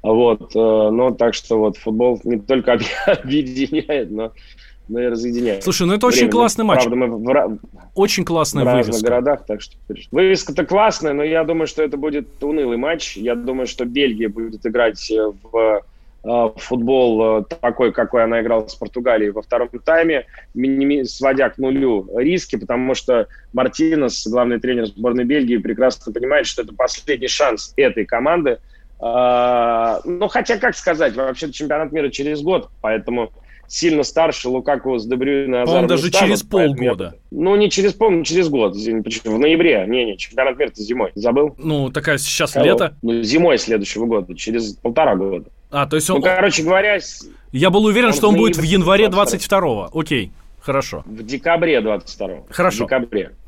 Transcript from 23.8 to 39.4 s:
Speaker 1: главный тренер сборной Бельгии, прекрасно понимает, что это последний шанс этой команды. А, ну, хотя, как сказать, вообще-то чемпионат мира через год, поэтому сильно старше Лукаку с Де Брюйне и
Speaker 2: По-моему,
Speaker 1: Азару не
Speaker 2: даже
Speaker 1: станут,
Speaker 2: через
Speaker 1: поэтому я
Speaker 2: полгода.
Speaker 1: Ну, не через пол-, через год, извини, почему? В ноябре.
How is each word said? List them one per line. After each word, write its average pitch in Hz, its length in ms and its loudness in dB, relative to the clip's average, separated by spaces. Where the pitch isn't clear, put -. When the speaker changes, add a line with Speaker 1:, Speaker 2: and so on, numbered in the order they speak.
Speaker 1:
главный 120 320 0
тренер 120 280 -2
сборной 120 380 -2
Бельгии, 123 320 0
прекрасно 117 560 -2
понимает, 127 340 0
что - 160 -6
это 104 100 -12
последний 127 540 -4
шанс 123 500 -2
этой 113 280 2
команды. 139 540 0
А, 120 1040 2
ну, 180 240 -2
хотя, 226 280 -2
как 226 180 0
сказать, 156 400 0
вообще-то 131 360 -6
чемпионат 151 400 -4
мира 147 180 -2
через 143 320 -6
год, 156 280 -2
поэтому 113 500 -4
сильно 156 360 0
старше 160 460 -2
Лукаку 131 480 -2
с 110 80 -6
Де 127 100 -2
Брюйне 139 280 0
и - 20 -4
Speaker 2:
По-моему, 123 180 0
Speaker 1:
Азару 170 180 2
не 170 60 2
Speaker 2:
даже 170 200 0
Speaker 1:
станут, 190 200 2
Speaker 2:
через 202 160 0
Speaker 1:
поэтому 143 400 0
я 123 80 2
Speaker 2:
полгода. 90 240 -6
Speaker 1:
Ну, 185 240 0
не 208 140 4
через 196 240 0
пол-, 180 300 2
через 165 260 0
год, 107 260 0
извини, 110 260 -2
почему? 110 340 -4
В 113 40 0
ноябре. 156 480 4